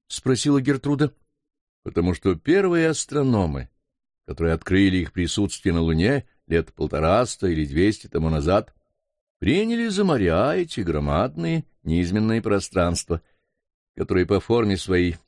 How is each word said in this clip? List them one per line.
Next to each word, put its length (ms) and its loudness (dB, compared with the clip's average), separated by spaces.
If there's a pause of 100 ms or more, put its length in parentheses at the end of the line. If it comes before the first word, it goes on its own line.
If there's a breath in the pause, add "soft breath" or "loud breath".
спросила 540 0
Гертруда. 520 -2 (680)
Потому 300 0
что 220 0
первые 540 2
астрономы, 800 -2 (560)
которые 280 -2
открыли 440 2
их 140 -4
присутствие 640 -2
на 80 2
Луне 440 0 (220)
лет 260 -2
полтораста 760 -2
или 180 0
двести 420 0
тому 220 -2
назад, 440 0 (680)
приняли 480 0
за 160 -2
моря 520 2
эти 260 -4
громадные 840 -2 (180)
низменные 580 0
пространства, 800 -2 (720)
которые 300 0
по 140 2
форме 380 0
своей 400 0 (100)